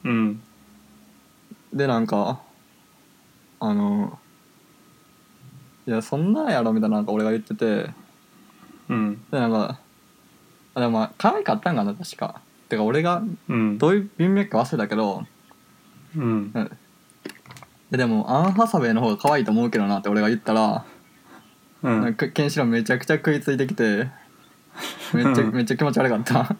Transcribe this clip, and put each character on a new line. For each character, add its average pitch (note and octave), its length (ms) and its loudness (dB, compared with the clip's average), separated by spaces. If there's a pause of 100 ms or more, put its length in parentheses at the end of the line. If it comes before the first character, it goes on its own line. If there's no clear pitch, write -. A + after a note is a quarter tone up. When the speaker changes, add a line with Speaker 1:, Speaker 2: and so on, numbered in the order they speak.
Speaker 1:
う - 40 -4
ん。 A#2+ 40 0
う - 0 -
ん。 A2 300 0 (1300)
Speaker 2:
で、 C#3 140 0
な A#2+ 120 2
ん A2+ 80 2
か、 G#2+ 360 -2 (1160)
あ A2 140 -2
の、 G#2 460 0 (1700)
「い B2 60 -8
や、 A2 100 0
そ B2 160 -6
ん E3+ 160 2
な D#4 140 0
ん B3+ 40 -2
や C3 120 2
ろ」 A2 120 0
み A2 60 2
た G#2+ 60 0
い G#2+ 40 0
な、 G#2+ 80 0
な G#2 40 -2
ん G#2+ 40 -4
か G2+ 60 -4
俺 G#2+ 120 0
が A2 80 0
言 A2+ 80 -2
っ - 20 -16
て - 140 -8
て、 G#2+ 340 -2 (960)
Speaker 1:
う - 60 -4
ん。 G#2+ 260 -2 (120)
Speaker 2:
で、 C#3 80 -2
な A#2 80 0
ん - 20 0
か、 A2 300 -2 (960)
あ、 B2+ 60 -4
で A#2+ 60 2
も A#2 60 0
ま A2 120 0
あ、 - 140 -10
可 A3+ 160 4
愛 G#4 80 -2
か B3 120 0
っ G#3+ 60 -4
た F3 120 -2
ん D3 40 0
か A2 60 0
な、 G2+ 120 -2
確 - 220 -14
か。 - 240 -8 (280)
て A#2 80 -2
か、 G#2+ 80 0
俺 C3 180 2
が F3 200 0 (260)
Speaker 1:
う - 80 -2
ん。 G#2+ 220 0
Speaker 2:
ど D3 100 4
う F#3+ 60 4
い G#3 40 4
う G3+ 180 -4
文 F#3 180 2
脈 G3+ 160 0
か A2+ 100 2
忘 B2+ 120 -2
れ D#3 60 -2
た G#2+ 80 -2
け G#2 80 -4
ど、 G2+ 300 -2 (920)
Speaker 1:
う D#3 40 -4
ん。 A2 340 -2
Speaker 2:
う A#2 60 -4
ん。 G#2 100 -4 (1200)
で、 C3 80 -2
で B2 80 2
も、 A2 240 0
「ア D3 160 4
ン・ G3 60 2
ハ A3 160 4
サ F3 100 2
ウ B2+ 40 2
ェ A#2 100 2
イ - 20 4
の A2+ 60 2
方 B2 80 2
が G#2+ 80 2
可 C#3+ 160 2
愛 C#3+ 100 2
い - 20 0
と G#2+ 60 -2
思 A2+ 140 4
う A#2 60 0
け A2+ 80 0
ど G2+ 100 0
な」 G2+ 120 0
っ - 20 -16
て G2+ 60 -4
俺 G#2 120 2
が G#2 80 2
言 A#2 100 0
っ - 20 -6
た A2 120 -2
ら、 A2 320 2 (1000)
Speaker 1:
う C3 80 0
ん。 A2 100 2
Speaker 2:
な A#2+ 100 0
ん A2 40 -2
か、 D3 140 -2
ケ - 160 0
ン C#3+ 60 0
シ D3+ 80 -2
ロ C#3 60 2
ウ A#2 40 2
め A#2 160 2
ち B2+ 80 0
ゃ B2 60 2
く C3 60 -8
ち - 60 -4
ゃ D#3 60 4
食 D3+ 180 0
い C#3+ 60 -2
つ C#3+ 120 -2
い C3+ 40 0
て C3+ 100 0
き G#2+ 80 -4
て、 A2 340 0 (1040)
め A#2+ 100 2
っ C3 120 4
ち A#2+ 60 4
ゃ、 A#2 40 4
Speaker 1:
う A2 40 0
ん。 A2 40 -2
Speaker 2:
め B2 100 0
っ - 20 2
ち A#2+ 80 -2
ゃ B2 40 0
気 D#3+ 60 0
持 D3 80 2
ち - 80 0
悪 C3 100 4
か A2+ 80 2
っ A2 60 -2
た。 A#2+ 380 0